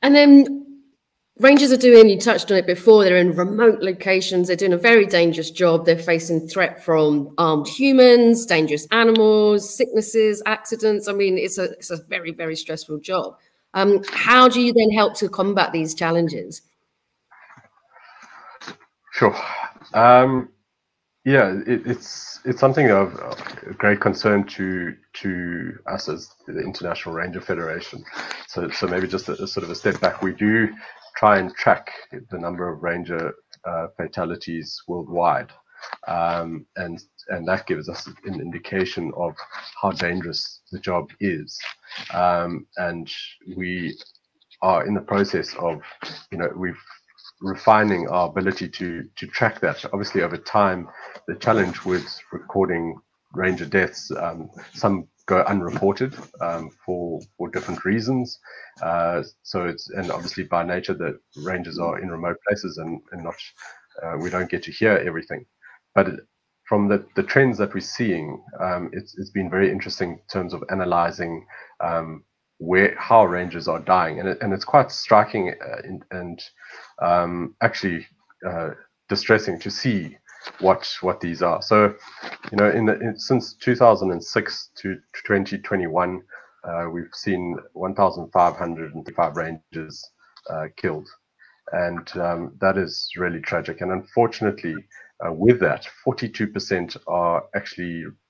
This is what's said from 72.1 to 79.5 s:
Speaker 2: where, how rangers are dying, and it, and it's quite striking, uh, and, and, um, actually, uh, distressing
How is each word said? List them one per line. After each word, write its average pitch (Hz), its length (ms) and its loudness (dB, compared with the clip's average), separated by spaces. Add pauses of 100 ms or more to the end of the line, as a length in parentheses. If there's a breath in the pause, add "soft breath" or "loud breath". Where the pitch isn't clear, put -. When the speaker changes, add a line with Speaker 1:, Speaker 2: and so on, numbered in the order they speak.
Speaker 2:
where, 92 400 2
how 113 260 6
rangers 87 420 -6
are 82 120 -2
dying, 82 400 0
and 95 100 -4
it, - 120 -4
and 101 120 -2
it's 92 100 -6
quite 131 280 2
striking, 104 580 2
uh, - 340 -12
and, 95 280 -14
and, 87 320 -12 (580 loud breath)
um, 87 640 0
actually, 92 420 -2 (420)
uh, 85 220 -6 (400)
distressing 98 500 0